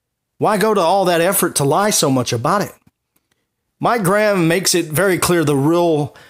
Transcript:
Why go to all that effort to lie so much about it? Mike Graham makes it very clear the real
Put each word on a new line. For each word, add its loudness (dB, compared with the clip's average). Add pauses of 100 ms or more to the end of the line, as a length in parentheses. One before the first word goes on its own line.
(380)
Why 0
go 0
to 0
all 2
that 2
effort 0
to 0
lie 0
so 0
much -2
about -2
it? -12 (1080)
Mike 0
Graham 2
makes 0
it -2
very -2
clear 0
the 0
real 0 (160)